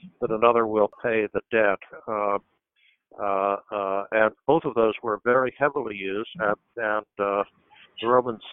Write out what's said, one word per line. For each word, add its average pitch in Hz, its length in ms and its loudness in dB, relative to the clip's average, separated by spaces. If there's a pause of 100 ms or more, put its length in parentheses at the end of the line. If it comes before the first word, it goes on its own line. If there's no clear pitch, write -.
(200)
that 117 100 -4
another 113 360 4
will 107 240 2 (120)
pay 113 300 0
the 98 80 -2 (100)
debt. 104 280 2 (300)
Uh, 104 300 -2 (840)
uh, 98 360 0 (140)
uh, 101 420 -4
and 110 220 4 (120)
both 160 180 4
of 131 100 -6
those 113 280 2
were 104 220 -4
very 127 340 2
heavily 139 380 -2
used, 98 420 -6
and, 107 180 0 (200)
and, 107 300 -2 (120)
uh, 101 260 0 (560)
the 110 80 -4
Romans, 120 340 2 (100)